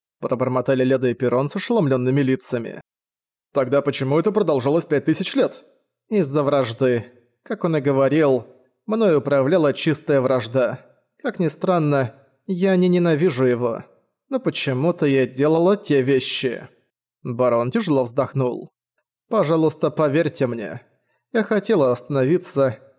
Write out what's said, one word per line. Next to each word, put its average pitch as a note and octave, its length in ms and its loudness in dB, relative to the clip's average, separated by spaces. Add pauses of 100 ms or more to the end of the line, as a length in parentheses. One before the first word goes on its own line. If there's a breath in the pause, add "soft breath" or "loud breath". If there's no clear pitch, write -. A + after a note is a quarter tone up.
(240)
пробормотали B2+ 580 0
Леда B2+ 260 2
и A#2+ 40 0
Перрон B2+ 360 0
с - 60 -12
ошеломлёнными C#3 680 0
лицами. B2+ 600 -4 (720)
«Тогда C3+ 280 0
почему C#3 380 0
это G3+ 120 0
продолжалось D#3+ 540 0
пять C#3+ 200 0
тысяч D#3+ 300 -2
лет?» G3+ 300 -2 (440)
«Из-за D3+ 340 0
вражды. B2+ 600 0 (380)
Как - 200 -8
он E3 140 0
и C#3 40 0
говорил, C3+ 640 2 (400)
мною G#3 340 2
управляла C#3+ 540 2
чистая C#3+ 480 0
вражда. B2 580 0 (420)
Как - 180 -8
ни E3+ 80 0
странно, D3 680 0 (340)
я F#3+ 280 0
не F3+ 120 4
ненавижу E3+ 580 2
его. A#2+ 380 0 (460)
Но C4 100 -2
почему-то D#3 680 -2
я C3+ 220 2
делала D#3+ 500 2
те D3 240 0
вещи». B2+ 680 -2 (560)
Барон A#2+ 480 0
тяжело E3 320 0
вздохнул. B2 640 -4 (600)
«Пожалуйста, D#3+ 640 0
поверьте D3 560 0
мне. G#2+ 340 -8 (520)
Я A3 100 0
хотела G3+ 480 0
остановиться, C3+ 880 -2 (200)